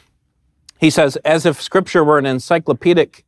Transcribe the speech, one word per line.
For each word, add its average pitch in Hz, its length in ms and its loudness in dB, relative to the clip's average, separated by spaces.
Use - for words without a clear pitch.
He 160 120 2
says, 143 340 0
"As 156 220 0
if 151 160 -2
Scripture - 420 0
were 147 140 2
an 139 80 -2
encyclopedic 151 1000 -2